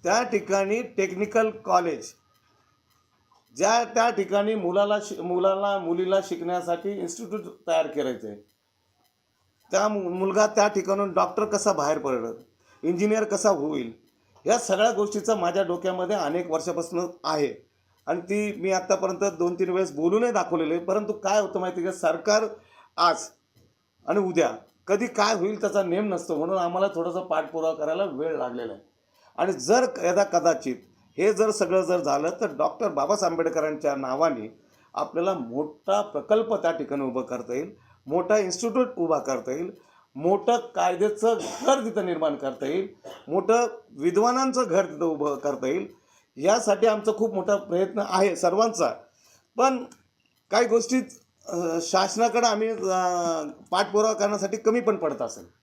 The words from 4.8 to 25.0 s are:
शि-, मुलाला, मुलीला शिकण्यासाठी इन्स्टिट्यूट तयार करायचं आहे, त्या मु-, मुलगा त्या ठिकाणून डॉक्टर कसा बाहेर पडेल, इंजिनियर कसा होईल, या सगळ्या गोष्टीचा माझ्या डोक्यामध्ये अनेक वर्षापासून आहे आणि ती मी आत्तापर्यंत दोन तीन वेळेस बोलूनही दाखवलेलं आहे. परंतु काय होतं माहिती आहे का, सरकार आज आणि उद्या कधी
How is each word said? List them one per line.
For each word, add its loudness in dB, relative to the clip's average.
शि-, -10
मुलाला, 2
मुलीला 0
शिकण्यासाठी -4
इन्स्टिट्यूट -8
तयार 0
करायचं -4
आहे, -12
त्या 2
मु-, -2
मुलगा 2
त्या 4
ठिकाणून -2
डॉक्टर 2
कसा 0
बाहेर 0
पडेल, -4
इंजिनियर 2
कसा 2
होईल, -2
या 4
सगळ्या 2
गोष्टीचा 0
माझ्या 0
डोक्यामध्ये -2
अनेक -2
वर्षापासून -4
आहे 0
आणि -2
ती -2
मी -2
आत्तापर्यंत 0
दोन 0
तीन 0
वेळेस 0
बोलूनही 2
दाखवलेलं 0
आहे. -4
परंतु -2
काय 2
होतं -2
माहिती -4
आहे -2
का, -8
सरकार 2
आज 2
आणि 2
उद्या 2
कधी 2